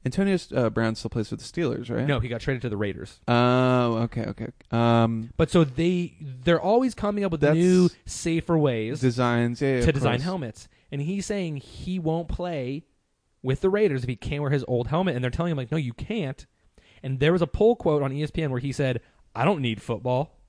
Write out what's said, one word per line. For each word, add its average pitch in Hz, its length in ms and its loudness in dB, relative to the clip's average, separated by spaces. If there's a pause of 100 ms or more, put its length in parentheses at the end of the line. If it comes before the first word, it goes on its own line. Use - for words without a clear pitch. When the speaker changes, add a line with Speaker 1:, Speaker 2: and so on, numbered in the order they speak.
Speaker 1:
Antonio, 190 320 2 (180)
uh, 120 140 2
Brown 110 260 0
still - 140 -8
plays 110 200 -4
for - 60 -6
the - 80 -12
Steelers, 120 500 -4
right? 113 140 -2
Speaker 2:
No, 139 140 0
he 120 80 -4
got 117 120 -6
traded 131 200 -4
to 123 80 -4
the 104 80 -4
Raiders. - 500 -6
Speaker 1:
Oh, 123 760 4
okay, 117 240 -4
okay. 113 200 -8 (240)
Um, 117 640 2
Speaker 2:
But 165 140 2
so 175 160 6
they, 170 560 -2
they're 139 400 0
always 233 340 2
coming 202 300 -2
up 185 60 -2
with 160 100 -2
Speaker 1:
That's 147 160 6
Speaker 2:
new, 180 320 6 (160)
safer 165 520 -2
ways 120 440 0
Speaker 1:
designs, 120 600 2
yeah, 135 140 2
yeah, 123 60 0
Speaker 2:
to 127 80 2
Speaker 1:
of 147 60 2
Speaker 2:
design - 220 0
Speaker 1:
course. 131 60 -4
Speaker 2:
helmets. 160 440 -8 (240)
And 143 100 -6
he's 185 240 -4
saying 175 320 -4
he - 420 -10
won't 160 300 -4
play 151 540 -6 (600)
with 131 180 -2
the 190 80 4
Raiders 190 340 2
if 120 60 -4
he 123 60 -2
can't 143 260 -6
wear 139 100 0
his 139 180 2
old 120 180 0
helmet. 170 280 0
And 123 80 -4
they're 127 80 -2
telling 170 200 -2
him, 151 60 -2
like, 127 140 -6
"No, 156 60 -2
you 127 160 -4
can't." 175 520 -6 (580)
And 131 180 -4
there 151 100 4
was 180 100 4
a 170 60 2
poll 220 280 4
quote 151 280 2
on 135 80 -2
E 143 120 -4
S 147 80 -6
P 165 100 -4
N 147 100 -2
where 127 80 -2
he 139 120 -6
said, 127 300 -2 (340)
"I 117 100 2
don't 175 160 2
need 113 200 -2
football." 127 680 -4